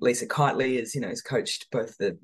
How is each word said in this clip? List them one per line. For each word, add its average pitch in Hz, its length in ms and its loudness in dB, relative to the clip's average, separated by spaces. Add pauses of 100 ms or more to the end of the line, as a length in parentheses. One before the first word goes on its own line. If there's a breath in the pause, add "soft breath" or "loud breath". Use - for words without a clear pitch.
Lisa 120 260 2
Kiteley 131 500 2
is, 110 160 -4
you 139 60 -2
know, 110 80 -2
has - 140 -6
coached - 500 -2
both 117 260 -2
the 95 260 0